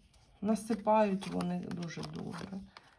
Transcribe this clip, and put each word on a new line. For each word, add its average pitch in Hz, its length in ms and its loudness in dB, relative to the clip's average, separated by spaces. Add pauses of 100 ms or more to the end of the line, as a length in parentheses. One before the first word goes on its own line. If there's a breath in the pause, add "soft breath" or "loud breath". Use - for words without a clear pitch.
(420)
Насипають 214 840 4
вони 175 440 -2
дуже 170 300 -8
добре. - 580 -8 (400 loud breath)